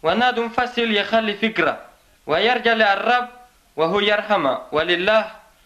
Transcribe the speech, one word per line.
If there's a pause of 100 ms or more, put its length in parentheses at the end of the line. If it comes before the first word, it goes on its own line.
ونادم
فصل
يخلي
فكرة، (460)
ويرجع
للرب (480)
وهو
يرحمه، (140)
ولله (360)